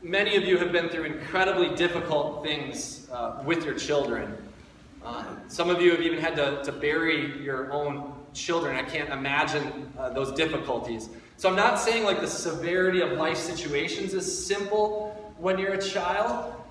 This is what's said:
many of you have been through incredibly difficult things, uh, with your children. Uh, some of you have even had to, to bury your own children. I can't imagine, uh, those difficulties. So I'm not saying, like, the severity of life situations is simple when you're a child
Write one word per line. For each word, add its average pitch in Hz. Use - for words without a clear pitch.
many 202
of 180
you 175
have 170
been 165
through 160
incredibly 180
difficult 156
things, 143
uh, 117
with 160
your 143
children. 120
Uh, 117
some 175
of 175
you 175
have 165
even 160
had 160
to, 143
to 143
bury 147
your 135
own 139
children. 151
I 131
can't 147
imagine, 139
uh, 131
those 131
difficulties. 120
So -
I'm 185
not 208
saying, 226
like, 196
the 156
severity 180
of 160
life 160
situations 170
is -
simple 208
when 185
you're 190
a 185
child 202